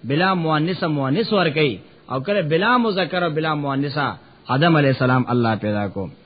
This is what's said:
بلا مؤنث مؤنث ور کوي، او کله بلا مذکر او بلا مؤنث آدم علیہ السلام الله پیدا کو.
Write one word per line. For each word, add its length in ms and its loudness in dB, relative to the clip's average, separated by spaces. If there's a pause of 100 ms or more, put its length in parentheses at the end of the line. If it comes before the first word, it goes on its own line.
بلا 300 0
مؤنث 500 -2
مؤنث 480 0
ور 160 2
کوي، 260 0 (360)
او 100 -4
کله 200 -2
بلا 360 2
مذکر 460 0
او 80 0
بلا 240 -2
مؤنث 440 -2 (500)
آدم 280 4
علیہ 120 4
السلام 400 2
الله 320 2
پیدا 280 -2
کو. 180 -6 (200)